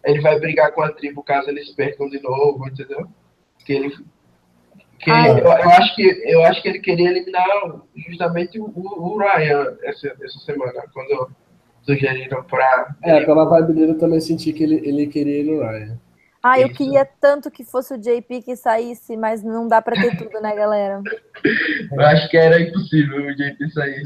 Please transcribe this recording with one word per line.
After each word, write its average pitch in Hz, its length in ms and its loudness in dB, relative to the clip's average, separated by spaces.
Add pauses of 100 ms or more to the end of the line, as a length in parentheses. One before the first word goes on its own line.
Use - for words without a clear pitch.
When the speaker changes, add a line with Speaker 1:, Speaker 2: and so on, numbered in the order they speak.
Speaker 1:
ele 147 160 2
vai 151 180 2
brigar 151 340 0
com 156 100 -2
a 151 80 -2
tribo 143 320 -12
caso 139 260 -2
eles 143 220 -8
percam 143 380 -6
de 139 120 -10
novo, 135 460 -2
entendeu? 143 400 -12 (580)
Que 143 80 -4
ele, 139 160 -4 (1080)
que - 100 -4
Speaker 2:
Ah, 233 200 6
Speaker 1:
eu, - 80 6
eu - 340 4
acho - 240 6
que, - 80 -2 (220)
eu 165 200 4
acho - 160 2
que 208 80 -4
ele 185 100 -6
queria 175 300 0
eliminar 180 360 -2 (640)
justamente 170 500 -4
o, 214 60 -10
o, 180 480 -10
o 214 40 -6
Ryan 156 680 0
essa, 143 240 -10 (140)
essa 135 240 -18
semana, 131 380 -8 (100)
quando 135 380 -6 (520)
sugeriram 131 600 -4
pra 131 580 0
Speaker 3:
É, 165 160 4
Speaker 1:
ele. 147 80 2
Speaker 3:
pela 156 200 4
vibe 165 280 4
dele 160 200 2
eu 160 40 -6
também 165 240 2
senti 160 320 -4
que 156 100 -4
ele, 156 120 2 (120)
ele 143 200 -2
queria 143 320 -2
ir 147 60 -2
no 156 160 -2
Ryan. 110 360 -8 (480)
Speaker 2:
Ah, 254 140 4
eu 262 80 4
Speaker 1:
Isso. - 100 -8
Speaker 2:
queria 269 280 2
tanto 285 440 0
que 269 140 -20
fosse 254 300 -8
o 262 40 -10
J 240 240 -2
P 247 200 -12
que 247 160 -10
saísse, 233 580 -4
mas 220 260 -4
não 226 240 -6
dá 226 160 4
pra 233 140 -2
ter 240 220 0
tudo, 220 240 -10
né, 214 120 -4
galera? 208 480 -2 (880)
Speaker 1:
Eu 120 160 -2
acho 156 240 4
que 165 80 0
era 165 240 6
impossível 156 640 -2
o 143 80 -8
J 139 220 -6
P 160 140 -8
sair, 143 360 -8